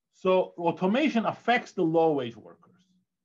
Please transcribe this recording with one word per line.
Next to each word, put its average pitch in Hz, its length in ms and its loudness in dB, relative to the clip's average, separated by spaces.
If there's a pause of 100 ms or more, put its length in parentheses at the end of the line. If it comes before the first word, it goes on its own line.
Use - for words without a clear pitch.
(140)
So 185 420 0
automation 196 720 0
affects - 460 -2
the 190 100 -4
low 165 300 2
wage 120 240 -6
workers. - 500 -20 (380)